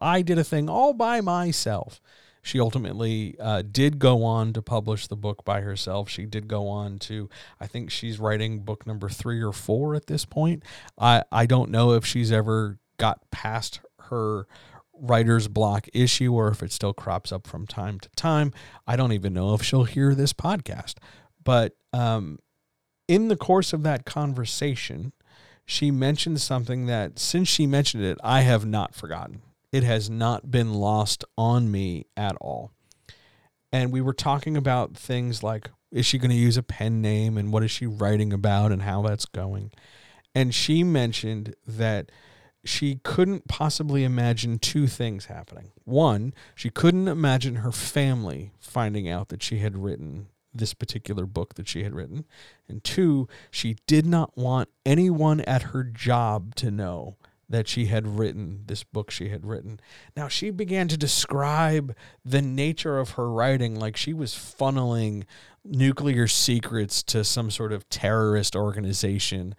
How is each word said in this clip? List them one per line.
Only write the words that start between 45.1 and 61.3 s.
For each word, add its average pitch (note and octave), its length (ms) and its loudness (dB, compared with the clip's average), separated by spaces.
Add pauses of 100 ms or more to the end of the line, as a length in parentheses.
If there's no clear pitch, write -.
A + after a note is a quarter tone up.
happening. - 460 -16 (120)
One, B2+ 480 2 (220)
she - 160 -8
couldn't F3+ 380 4
imagine C3+ 480 2
her A2+ 160 -2
family G#2+ 880 -2
finding G#2 500 -4
out F2 200 -4
that - 120 -8
she - 160 -4
had G#2 220 -2
written D#2 480 -8 (260)
this A2+ 220 -4
particular G#2 500 -6
book F#2+ 300 -6
that - 120 -10
she E2 140 -6
had G2 140 -6
written. F2 280 -10 (440)
And A2+ 160 -12
two, D3 440 2 (220)
she A2+ 280 -4 (100)
did D#3 180 6
not E3 320 0
want B2+ 320 0 (160)
anyone D#3 560 4
at B2+ 220 2
her C3 200 -4
job A#2 760 0
to A#2+ 120 -2
know F#2 460 -6 (340)
that A2 180 0
she A#2+ 200 0
had G#2+ 320 0
written G2+ 480 -4
this - 160 -8
book G#2 260 -8
she - 200 -6
had G2+ 140 -8
written. G#2 360 -10 (360)
Now, D3 120 -8
she G#3 240 -4
began F#3 380 -2
to D#3+ 80 0
describe D3 960 0 (280)